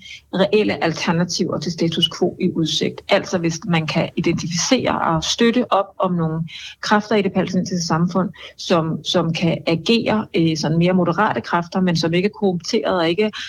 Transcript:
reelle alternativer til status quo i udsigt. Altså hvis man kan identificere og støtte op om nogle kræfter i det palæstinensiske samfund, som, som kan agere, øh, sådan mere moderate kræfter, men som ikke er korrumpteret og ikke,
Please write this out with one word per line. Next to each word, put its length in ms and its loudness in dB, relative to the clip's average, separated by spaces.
reelle 500 2
alternativer 760 0
til 120 -4
status 380 2
quo 220 0
i 140 2
udsigt. 540 -2
Altså 280 2
hvis 300 -2
man 200 0
kan 280 -2
identificere 840 0
og 220 0
støtte 480 2
op 140 2
om 140 0
nogle 260 0
kræfter 340 2
i 60 4
det 120 -2
palæstinensiske 540 -2
samfund, 420 0
som, 460 0
som 300 0
kan 240 0
agere, 680 0
øh, 220 2
sådan 200 0
mere 160 4
moderate 480 2
kræfter, 400 -2
men 140 2
som 180 0
ikke 140 2
er 120 -6
korrumpteret 560 0
og 140 2
ikke, 220 0